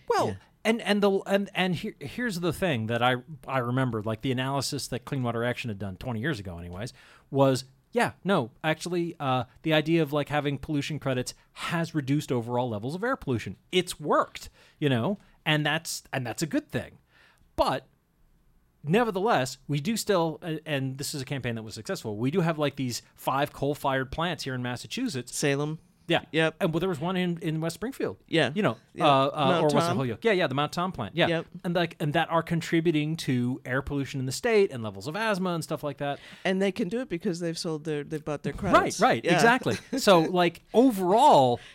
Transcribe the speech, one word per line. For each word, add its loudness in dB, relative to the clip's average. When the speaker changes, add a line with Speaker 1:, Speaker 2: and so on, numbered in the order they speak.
Speaker 1:
Well, 2
Speaker 2:
Yeah. -6
Speaker 1:
and, 0
and 0
the, 6
and, 0
and 0
here, -6
here's -6
the 0
thing -2
that -2
I, 4
I -2
remember, 0
like, -4
the 0
analysis -4
that -8
Clean -4
Water -2
Action -4
had -6
done -8
twenty -6
years -2
ago, -10
anyways, -10
was, 4
yeah, 2
no, 2
actually, -2
uh, 0
the 2
idea 4
of, -2
like, -2
having 0
pollution -4
credits -4
has -4
reduced 0
overall 0
levels -4
of -6
air -2
pollution. -4
It's 0
worked, 0
you 2
know, 0
and 2
that's, -4
and -6
that's -8
a 0
good -4
thing. -6
But 0
nevertheless, 2
we -2
do -2
still, 0
a-, -6
and -4
this -8
is -6
a -10
campaign -4
that -8
was -14
successful, -8
we -2
do 2
have, 0
like, 0
these -4
five -2
coal-fired -2
plants -4
here -6
in -4
Massachusetts. -6
Speaker 2:
Salem. -2
Speaker 1:
Yeah. 2
Speaker 2:
Yep. 2
Speaker 1:
And, 2
well, 0
there 0
was -4
one -2
in, 0
in -2
West -2
Springfield. -6
Speaker 2:
Yeah. 2
Speaker 1:
You 0
know, 0
Speaker 2:
Yeah. 0
Speaker 1:
uh, 6
uh, 0
Speaker 2:
Mount 2
Speaker 1:
or 4
was 4
it 2
Speaker 2:
Tom? 0
Speaker 1:
Holyoke? -2
Yeah, 4
yeah, 2
the -2
Mount 0
Tom -2
plant. -8
Yeah. 2
Speaker 2:
Yep. 0
Speaker 1:
And, 0
like, -2
and 0
that 0
are 2
contributing 0
to 0
air -2
pollution -4
in -4
the -4
state 2
and -8
levels -8
of -6
asthma -2
and -2
stuff -6
like -6
that. -4
Speaker 2:
And 0
they 2
can -4
do -4
it -8
because -4
they've -6
sold -6
their, -6
they've -10
bought -6
their -6
Speaker 1:
Right, -4
Speaker 2:
credits. 4
Speaker 1:
right, 4
Speaker 2:
Yeah. 2
Speaker 1:
exactly. 4
Speaker 2:
<laughs> -2
Speaker 1:
So, 8
like, 2
overall, 8